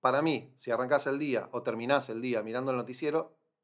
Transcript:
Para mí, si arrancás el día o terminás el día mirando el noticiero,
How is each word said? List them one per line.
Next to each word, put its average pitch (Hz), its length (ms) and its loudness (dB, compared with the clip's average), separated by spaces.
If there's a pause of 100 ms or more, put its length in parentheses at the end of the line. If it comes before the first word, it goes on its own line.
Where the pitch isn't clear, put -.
Para 131 220 2
mí, 151 340 0
si - 140 -8
arrancás 127 360 2
el 139 120 0
día 131 340 0
o 151 100 -4
terminás 127 460 0
el 113 120 -6
día 117 220 0
mirando 123 300 -2
el 127 40 0
noticiero, 127 600 -2 (280)